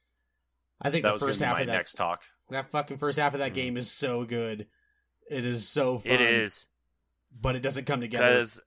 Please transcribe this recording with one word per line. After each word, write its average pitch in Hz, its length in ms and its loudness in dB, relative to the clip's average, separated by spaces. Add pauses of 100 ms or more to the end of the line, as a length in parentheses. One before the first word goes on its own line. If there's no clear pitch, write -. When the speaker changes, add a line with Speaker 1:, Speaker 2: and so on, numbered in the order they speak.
(800)
Speaker 1:
I 147 80 -2
think 156 140 2
Speaker 2:
That 104 60 4
Speaker 1:
the 104 40 6
Speaker 2:
was 107 80 -2
gonna 135 80 2
Speaker 1:
first 139 120 0
Speaker 2:
be 143 40 2
Speaker 1:
half 120 120 2
Speaker 2:
my 85 40 0
Speaker 1:
of 87 60 -2
that, 113 60 -2
Speaker 2:
next 90 200 -2
talk. 87 300 -2 (260)
Speaker 1:
that 131 220 -8
fucking 143 260 -4
first 143 220 -2
half 143 140 2
of 135 60 -4
that 135 120 -2
Speaker 3:
Mm. - 40 -8
Speaker 1:
game 127 220 -4
is 123 140 -4
so 123 320 -2
good. 113 440 -6 (640)
It 131 160 -4
is 120 220 -2
so 127 320 0
fun. 123 120 -2
Speaker 3:
It 127 100 6
is. 117 460 2 (720)
Speaker 1:
But 127 160 -2
it 127 60 -6
doesn't 135 240 -2
come 135 160 0
together 120 240 2 (140)
Speaker 3:
'Cause - 280 -4